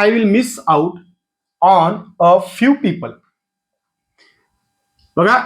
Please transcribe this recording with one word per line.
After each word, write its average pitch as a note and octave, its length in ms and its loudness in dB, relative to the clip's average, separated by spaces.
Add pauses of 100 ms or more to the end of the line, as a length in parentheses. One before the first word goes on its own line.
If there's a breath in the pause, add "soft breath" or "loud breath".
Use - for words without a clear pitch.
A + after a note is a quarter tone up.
I G#3+ 80 4
will A3+ 200 0
miss A#3+ 280 -2 (120)
out D#3+ 300 -2 (640)
on F#3 360 2 (220)
a F3 120 4 (220)
few C4+ 280 2
people. C3 300 -6 (2000)
बघा G3+ 300 2